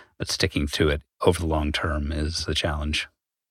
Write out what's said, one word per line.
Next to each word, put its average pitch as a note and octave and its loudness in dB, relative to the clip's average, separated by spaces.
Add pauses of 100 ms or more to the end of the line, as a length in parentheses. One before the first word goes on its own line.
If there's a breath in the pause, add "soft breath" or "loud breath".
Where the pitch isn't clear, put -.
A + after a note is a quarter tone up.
(180 loud breath)
but - -6
sticking - 0
to D2+ 2
it D2 0 (200)
over E2+ 4
the E2 -2
long D#2 0
term D2+ -2
is D#2 -2
the D#2+ -2
challenge. D2+ -2 (420)